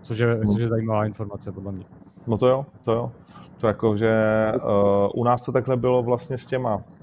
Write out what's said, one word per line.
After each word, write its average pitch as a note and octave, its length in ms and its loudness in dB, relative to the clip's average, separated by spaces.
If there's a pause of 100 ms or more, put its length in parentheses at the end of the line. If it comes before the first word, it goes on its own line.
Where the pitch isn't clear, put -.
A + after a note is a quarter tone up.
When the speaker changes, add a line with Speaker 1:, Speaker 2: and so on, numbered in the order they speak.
Speaker 1:
což A2 160 -8
je, A#2 160 2
Speaker 2:
Hmm. A2 120 0
Speaker 1:
což G#2 140 2
je A#2+ 80 -2
zajímavá A2 380 0
informace G2+ 460 -10
podle G2 200 -10
mě. F#2+ 120 -12 (420)
Speaker 2:
No A2 120 0
to B2 100 4
jo, C3+ 180 2 (160)
to A#2 100 0
jo. A#2 200 -2 (480)
To A#2 60 0
jako, G#2+ 300 2
že, A2+ 140 2 (440)
eh, B2+ 40 -2 (560)
u A#2+ 100 -2
nás B2 180 2
to B2+ 100 -6
takhle B2+ 240 0
bylo B2+ 260 2
vlastně A#2+ 360 -4
s - 80 -16
těma, A#2+ 360 -2 (200)